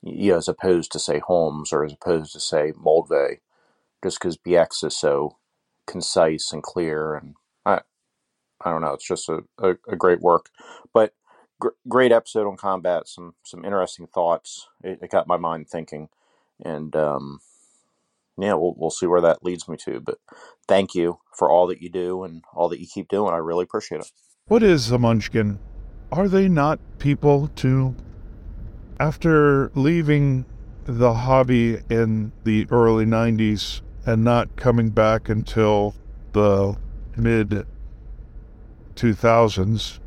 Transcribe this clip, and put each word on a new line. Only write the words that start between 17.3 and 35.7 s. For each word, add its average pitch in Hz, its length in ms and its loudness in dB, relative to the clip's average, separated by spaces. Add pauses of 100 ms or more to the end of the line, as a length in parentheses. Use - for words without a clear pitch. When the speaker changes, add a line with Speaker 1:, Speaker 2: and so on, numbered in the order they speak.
Speaker 1:
yeah, 98 160 0
we'll, 82 240 -2
we'll 80 120 -4
see - 160 -6
where 87 140 4
that 82 240 2
leads 87 240 -8
me 80 160 -10
to. 64 160 -8
But - 180 -10 (480)
thank 98 280 0
you 87 260 -2 (160)
for 85 140 2
all 87 160 6
that 87 160 -6
you 87 80 -14
do 92 340 -6
and 82 180 -16 (120)
all 82 160 0
that 87 100 -8
you 87 120 -16
keep 98 160 -10
doing. 98 260 0
I - 20 -2
really 82 280 -2
appreciate - 360 -8
it. - 100 -18 (360)
Speaker 2:
What 220 160 4
is 156 280 4
a 123 80 2
munchkin? 110 600 0 (540)
Are 190 160 0
they 190 200 4
not 151 320 2 (180)
people 143 500 2
too? 131 460 0 (1040)
After 147 760 4
leaving 143 720 2 (380)
the 120 300 2
hobby 123 640 2 (120)
in 110 420 0 (120)
the 107 260 2
early 113 340 6
nineties 110 800 0 (240)
and 113 160 2
not 117 340 2
coming 117 340 2
back 110 380 2
until 107 640 2 (380)